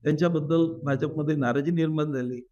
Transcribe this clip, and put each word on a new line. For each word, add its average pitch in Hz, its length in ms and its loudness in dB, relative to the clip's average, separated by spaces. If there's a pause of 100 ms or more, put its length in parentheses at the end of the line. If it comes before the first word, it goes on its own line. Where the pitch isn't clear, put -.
त्यांच्याबद्दल 160 600 2 (180)
भाजपमध्ये 147 520 -2
नाराजी 139 340 0
निर्माण 156 420 0
झाली 123 400 -6